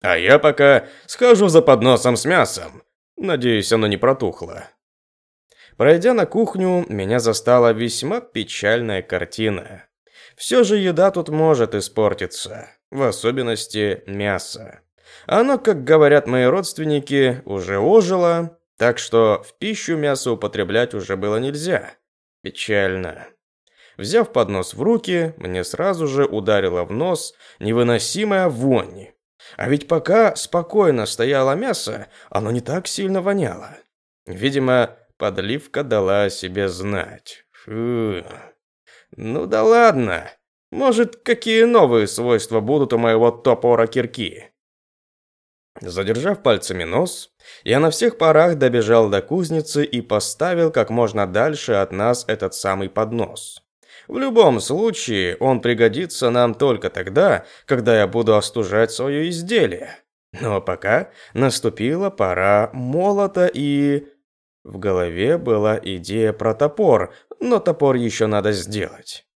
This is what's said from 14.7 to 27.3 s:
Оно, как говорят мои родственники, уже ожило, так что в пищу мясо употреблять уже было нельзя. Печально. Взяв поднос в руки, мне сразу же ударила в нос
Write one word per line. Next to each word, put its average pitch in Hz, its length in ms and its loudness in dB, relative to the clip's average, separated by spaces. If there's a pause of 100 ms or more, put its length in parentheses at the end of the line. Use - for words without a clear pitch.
Оно, 247 320 2
как 196 240 0
говорят 147 440 6
мои 123 180 2
родственники, 139 1000 0
уже 98 320 -4
ожило, 170 800 2 (180)
так 120 220 0
что 110 480 2
в - 120 -20
пищу 196 380 -6
мясо 147 360 -2
употреблять 104 600 -2
уже 95 240 -6
было 104 220 -2
нельзя. 147 560 -4 (480)
Печально. 95 840 -4 (680)
Взяв 185 340 -2
поднос 98 440 -2
в 113 80 -8
руки, 180 560 -2
мне 90 260 -6
сразу 170 420 -4
же 139 200 0
ударила 95 580 0
в 87 80 -10
нос 156 420 -4 (240)